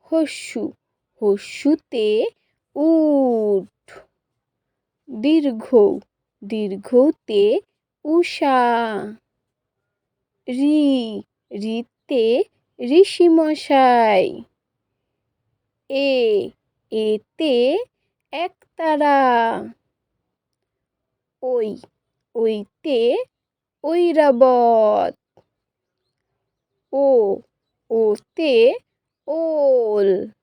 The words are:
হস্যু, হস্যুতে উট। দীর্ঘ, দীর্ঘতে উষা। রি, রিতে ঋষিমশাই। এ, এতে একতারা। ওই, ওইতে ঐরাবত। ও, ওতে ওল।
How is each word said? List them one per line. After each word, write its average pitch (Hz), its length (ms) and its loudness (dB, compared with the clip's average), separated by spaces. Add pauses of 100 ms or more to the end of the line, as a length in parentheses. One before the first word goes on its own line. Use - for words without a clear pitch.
হস্যু, - 720 -6 (500)
হস্যুতে 220 1040 -2 (480)
উট। 269 1160 0 (1200)
দীর্ঘ, 269 640 -2 (720)
দীর্ঘতে 226 1160 0 (440)
উষা। 302 560 0 (1900)
রি, 269 760 -2 (300)
রিতে 226 920 -4 (360)
ঋষিমশাই। 269 1600 2 (1500)
এ, 262 640 0 (400)
এতে 240 960 -2 (480)
একতারা। 302 880 -2 (2250)
ওই, 240 360 -4 (560)
ওইতে 233 880 -2 (600)
ঐরাবত। 247 1600 2 (1500)
ও, 262 480 2 (500)
ওতে 226 840 0 (520)
ওল। 254 1000 0 (140)